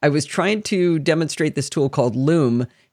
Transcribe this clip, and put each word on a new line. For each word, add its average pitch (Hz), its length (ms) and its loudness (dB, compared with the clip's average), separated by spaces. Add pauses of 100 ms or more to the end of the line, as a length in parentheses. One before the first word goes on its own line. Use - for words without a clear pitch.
I 147 60 4
was 143 140 0
trying 196 400 -2
to 175 360 0
demonstrate 156 560 0
this 139 120 -2
tool 139 220 0
called 123 260 0
Loom, 131 520 2 (260)